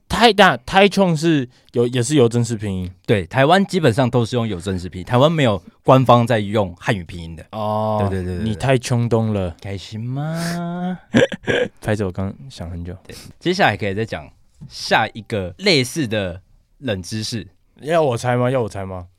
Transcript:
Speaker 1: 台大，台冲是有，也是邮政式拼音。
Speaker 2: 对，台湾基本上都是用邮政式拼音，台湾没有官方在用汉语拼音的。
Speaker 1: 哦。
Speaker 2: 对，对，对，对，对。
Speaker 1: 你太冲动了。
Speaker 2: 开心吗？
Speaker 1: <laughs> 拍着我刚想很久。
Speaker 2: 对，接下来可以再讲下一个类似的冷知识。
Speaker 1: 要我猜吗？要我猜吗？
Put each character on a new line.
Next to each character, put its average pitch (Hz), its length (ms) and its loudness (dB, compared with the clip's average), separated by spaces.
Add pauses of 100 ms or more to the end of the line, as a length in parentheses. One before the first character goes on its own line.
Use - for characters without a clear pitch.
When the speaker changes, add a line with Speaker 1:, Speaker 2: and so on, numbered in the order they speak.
Speaker 1:
台 220 240 4
大， 190 240 6
台 190 320 4
冲 185 300 2
是 147 320 2 (240)
有， 120 140 2
也 123 140 0
是 123 140 0
邮 120 140 6
政 120 120 0
式 117 140 -2
拼 101 180 -4
音。 90 160 -4 (160)
Speaker 2:
对， 101 200 2
台 135 200 2
湾 185 200 4
基 180 120 -4
本 147 160 4
上 123 160 2
都 113 160 2
是 123 120 -4
用 117 100 -2
邮 98 100 -4
政 92 220 -4
式 90 80 -10
拼 90 140 -10
音， 85 40 -10
台 123 120 0
湾 143 120 6
没 160 140 0
有 104 180 2 (220)
官 131 220 6
方 120 200 6
在 113 140 2
用 101 400 -2
汉 123 160 -2
语 90 80 -8
拼 85 180 -12
音 82 140 -12
的。 76 160 -16
Speaker 1:
哦。 107 480 -2
Speaker 2:
对， 101 100 0
对， 92 140 -4
对， 90 120 -4
对， 101 80 -6
对。 110 60 -2
Speaker 1:
你 107 60 -4
太 131 220 0
冲 120 320 -2
动 113 240 0
了。 92 280 -4
Speaker 2:
开 98 160 -10
心 107 220 -12
吗？ 170 1000 -6 (380)
Speaker 1:
<laughs> - 460 -4
拍 110 120 -2
着 104 120 -2
我 92 60 -4
刚 95 220 -6 (160)
想 85 200 -14
很 87 160 -10
久。 90 100 -12 (100)
Speaker 2:
对， - 80 -18 (240)
接 170 160 -2
下 185 140 2
来 107 80 2
可 101 100 -6
以 98 80 -2
再 107 120 -4
讲 80 200 -10 (440)
下 139 400 -2
一 113 180 -14
个 95 300 -4
类 180 260 2
似 127 240 -4
的 95 340 -4 (360)
冷 104 260 -6
知 110 180 -8
识。 107 240 -8 (360)
Speaker 1:
要 160 200 0
我 131 140 0
猜 123 220 -2
吗？ 123 120 0
要 131 120 0
我 104 80 -4
猜 98 160 -10
吗？ 90 200 -10 (140)